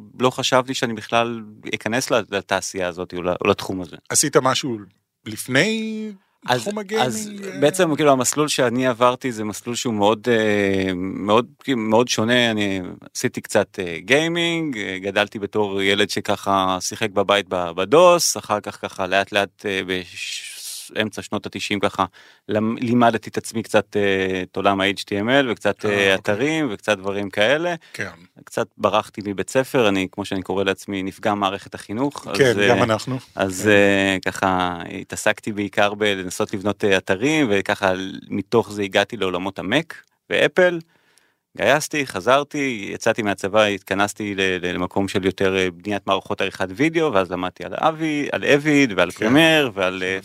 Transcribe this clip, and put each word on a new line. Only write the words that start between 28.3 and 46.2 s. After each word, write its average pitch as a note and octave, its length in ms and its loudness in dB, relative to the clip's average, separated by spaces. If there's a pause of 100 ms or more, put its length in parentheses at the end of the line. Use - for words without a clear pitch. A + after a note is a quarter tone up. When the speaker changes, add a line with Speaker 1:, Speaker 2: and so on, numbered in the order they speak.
Speaker 1:
קצת A#2 240 -4 (100)
ברחתי G#2+ 480 0
מבית G2 240 -4
ספר, C3 380 2
אני, F#2+ 240 2
כמו G2+ 140 -8
שאני G2 160 -4
קורא F#2+ 220 -2
לעצמי, F#2+ 400 -4
נפגע G2+ 300 -4
מערכת G2 420 -4
החינוך. C3 520 -6 (100)
Speaker 2:
כן, C#3 80 6
Speaker 1:
אז, A2+ 120 4 (120)
Speaker 2:
גם A#2 80 6
Speaker 1:
אה, A#2+ 60 4
Speaker 2:
אנחנו. A#2 340 0 (180)
Speaker 1:
אז, F#2+ 280 -2
Speaker 2:
כן. G#2+ 60 4
Speaker 1:
אה, G2 560 6
ככה F#2 520 0 (240)
התעסקתי G#2+ 500 -2
בעיקר G2+ 420 0
בלנסות G2+ 600 -2
לבנות, G2+ 300 -2
אה, G2 140 4
אתרים, C3 520 0
וככה G2 440 0 (360)
מתוך G#2 420 0
זה G#2 100 -6
הגעתי G2+ 360 0
לעולמות F#2+ 420 -4
המק A#2 360 -4 (340)
ואפל. E3+ 500 2 (800)
גייסתי, C#3 500 0
חזרתי, A#2+ 840 -2
יצאתי A2 280 0
מהצבא, G2+ 420 0
התכנסתי G2+ 720 -2
ל-, F#2+ 60 -2 (200)
ל-, F2+ 140 -2
למקום F2+ 320 -2
של F#2+ 180 -2
יותר, F#2+ 320 0
אה, F#2 140 2
בניית G2 360 -8
מערכות G2 340 -2